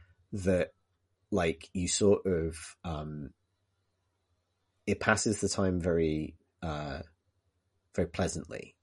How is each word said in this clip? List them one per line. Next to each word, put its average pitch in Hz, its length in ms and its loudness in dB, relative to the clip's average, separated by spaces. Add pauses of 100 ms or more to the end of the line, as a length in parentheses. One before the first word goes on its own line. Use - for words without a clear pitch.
(320)
that, 92 400 2 (580)
like, 87 420 0
you 90 140 -2
sort 101 400 4
of, 82 300 0 (260)
um, 76 480 -8 (1600)
it 101 140 0
passes 107 400 2
the 98 80 0
time 92 320 2
very, 82 540 0 (280)
uh, 139 380 -6 (920)
very 87 140 0
pleasantly, - 760 -6